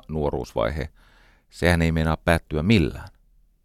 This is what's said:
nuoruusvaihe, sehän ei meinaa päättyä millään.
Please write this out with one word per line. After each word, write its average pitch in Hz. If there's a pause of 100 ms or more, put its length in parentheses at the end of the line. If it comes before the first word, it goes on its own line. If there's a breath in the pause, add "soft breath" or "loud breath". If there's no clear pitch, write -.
nuoruusvaihe, 69 (640 soft breath)
sehän 85
ei 82
meinaa 80
päättyä 82
millään. 87 (560)